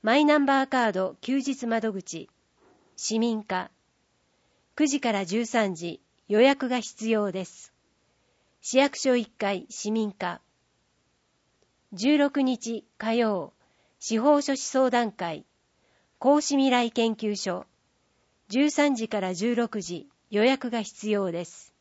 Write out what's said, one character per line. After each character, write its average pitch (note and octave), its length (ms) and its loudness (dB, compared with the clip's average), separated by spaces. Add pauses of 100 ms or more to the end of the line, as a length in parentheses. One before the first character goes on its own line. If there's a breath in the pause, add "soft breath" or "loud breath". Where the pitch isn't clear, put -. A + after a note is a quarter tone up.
マ A3+ 140 2
イ D4 80 4
ナ D4 140 6
ン C#4+ 60 4
バ C4+ 220 2
ー - 20 -18
カ A#3+ 200 2
ー G3+ 40 0
ド F#3 280 -2
休 C4+ 180 -2
日 C4 280 -4
窓 A3 260 -2
口。 F3 360 -12 (680)
市 A3 220 -4
民 A3+ 240 0
課。 F#3 280 -6 (1040)
九 D4+ 120 2
時 C#4 140 0
か A#3 120 0
ら G3 120 0
十 G#3+ 220 -2
三 G#3+ 280 0
時、 E3+ 260 -10 (280)
予 G#3 120 4
約 C4+ 280 4
が B3 120 -2
必 - 280 -8
要 G#3 240 0
で F#3 120 -6
す。 - 280 -20 (880)
市 - 180 0
役 C#4 200 2
所 B3+ 180 2
一 A#3 140 -4
階 G3 400 -4
市 - 200 -8
民 G#3+ 220 -2
課。 F3 280 -8 (1500)
十 B3 260 2
六 C#4+ 240 2
日 A#3 420 -4 (140)
火 A3+ 160 -2
曜、 G#3+ 400 -2 (460)
司 A3 180 -2
法 C#4+ 240 4
書 C#4 120 -2
士 C4 80 -6
相 C4 280 0
談 A#3 220 0
会。 E3+ 340 -8 (720)
公 D4 220 4
私 C#4 160 -2
未 C4+ 140 4
来 A#3+ 200 2
研 A3+ 240 0
究 G#3+ 220 -4
所。 F#3 280 -6 (840)
十 C#4+ 220 2
三 C#4+ 240 2
時 A3 140 -4
か G#3+ 120 -2
ら F#3 140 -4
十 A3+ 200 0
六 A3+ 260 -2
時、 F3 280 -10 (220)
予 G#3 140 2
約 C4 240 2
が A3+ 140 -4
必 - 280 -10
要 G3+ 200 0
で E3+ 160 -6
す。 - 340 -20